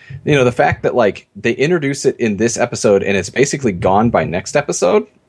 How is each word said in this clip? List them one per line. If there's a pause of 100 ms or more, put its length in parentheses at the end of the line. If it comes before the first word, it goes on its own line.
(240)
you
know,
the
fact
that,
like,
they
introduce
it
in
this
episode,
and
it's
basically
gone
by
next
episode, (220)